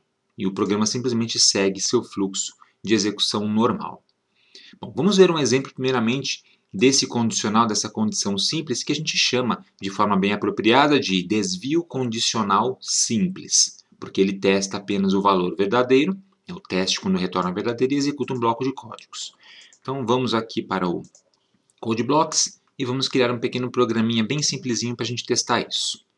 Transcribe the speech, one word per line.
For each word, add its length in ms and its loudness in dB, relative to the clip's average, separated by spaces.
e 80 -4
o 80 -2
programa 320 0
simplesmente 540 -2
segue 420 2
seu 220 0
fluxo 500 -6
de 100 0
execução 540 0
normal. 560 -2
Bom, 160 -14
vamos 220 2
ver 140 10
um 80 0
exemplo 340 0
primeiramente 720 -2
desse 320 4
condicional, 600 2
dessa 220 -2
condição 480 -2
simples, 440 -2
que 120 -2
a 20 -4
gente 220 -4
chama 480 0
de 80 -4
forma 260 0
bem 160 2
apropriada 680 4
de 240 0
desvio 600 -2
condicional 960 -2
simples, 1040 0
porque 220 0
ele 180 2
testa 380 0
apenas 360 0
o 80 2
valor 320 2
verdadeiro, 640 2
é 60 -12
o 80 -14
teste 400 -2
quando 160 0
retorna 340 -2
verdadeiro, 420 -2
e 40 0
executa 360 -2
um 60 -6
bloco 240 0
de 80 -2
códigos. 600 -14
Então 240 -6
vamos 280 0
aqui 280 -2
para 260 -2
o 160 -4
Code 220 -2
Blocks 580 0
e 60 -4
vamos 240 -2
criar 220 2
um 80 -4
pequeno 300 -4
programinha 540 2
bem 180 -2
simplesinho 540 -4
pra 100 -6
gente 200 -6
testar 420 0
isso. 380 -6